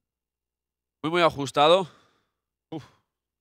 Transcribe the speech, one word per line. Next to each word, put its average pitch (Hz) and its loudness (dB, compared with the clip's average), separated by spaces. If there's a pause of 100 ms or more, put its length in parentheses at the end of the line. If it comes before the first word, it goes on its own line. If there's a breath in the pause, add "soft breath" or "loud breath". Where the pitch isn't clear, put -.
(1040)
Muy, 156 -6
muy 175 0
ajustado. 147 0 (840 soft breath)
Uf. 156 -14 (560)